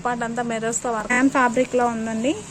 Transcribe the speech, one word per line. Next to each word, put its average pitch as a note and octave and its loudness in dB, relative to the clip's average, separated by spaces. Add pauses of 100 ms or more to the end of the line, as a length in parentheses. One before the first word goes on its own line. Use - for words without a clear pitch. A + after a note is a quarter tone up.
పార్ట్ A#3+ -2
అంతా A#3 -4
మిర్రర్స్తో A3+ -2
వర్క్, G#3+ -4
హ్యాండ్ C4 4
ఫ్యాబ్రిక్లో B3 4 (100)
ఉందండి. A3+ -2 (200)